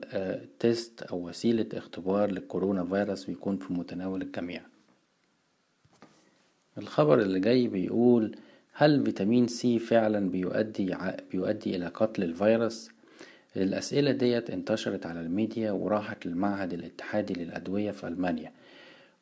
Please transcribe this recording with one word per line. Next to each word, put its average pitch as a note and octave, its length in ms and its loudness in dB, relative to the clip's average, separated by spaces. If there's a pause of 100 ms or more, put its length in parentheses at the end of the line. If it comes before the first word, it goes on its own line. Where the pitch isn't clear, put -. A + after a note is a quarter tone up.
آه، F#2+ 360 -4 (180)
تيست - 420 0
أو F2 280 -6
وسيلة A2+ 440 2
اختبار G2 580 0
للكورونا F#2 540 -2
فيروس G2 440 -2
ويكون F#2+ 280 -4
في - 160 -6
متناول F#2 480 -6
الجميع. F2 400 -8 (2250)
الخبر C#3 440 4
اللي F#2+ 180 2
جاي A#2+ 280 4
بيقول: G#2+ 680 4 (380)
هل D3 320 4
فيتامين A2+ 420 2
سي A#2 320 2
فعلا G#2+ 500 4
بيؤدي F#2 640 -2
ع-، F2 240 -6 (140)
بيؤدي G2 440 -2
إلى F2 120 -4
قتل G#2+ 360 0
الفيروس؟ A2 680 2 (680)
الأسئلة G2+ 540 2
ديت A#2+ 380 2
انتشرت F#2+ 560 -2
على E2+ 160 -8
الميديا G#2+ 500 -2
وراحت G2+ 540 -2
للمعهد F#2 480 -2
الاتحادي F#2+ 600 -4
للأدوية F#2 580 -4
في G2 160 -8
ألمانيا، E2+ 440 -2 (720)